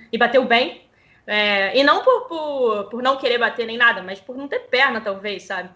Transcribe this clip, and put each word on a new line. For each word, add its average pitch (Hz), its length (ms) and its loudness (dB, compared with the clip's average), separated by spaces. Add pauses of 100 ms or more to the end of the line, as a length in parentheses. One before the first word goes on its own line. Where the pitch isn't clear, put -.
(120)
e 226 60 -4
bateu 254 280 4
bem. 254 440 0 (360)
É, 208 520 0
e 269 60 4
não 311 200 4
por, 494 240 4
por, 277 600 -2
por 240 140 -8
não 269 120 2
querer 240 220 -2
bater 233 300 -2
nem 226 100 -10
nada, 233 240 4
mas 190 180 -12
por - 160 -16
não 277 120 -12
ter - 140 -4
perna, 254 380 0
talvez, 196 440 -8
sabe? 180 320 -10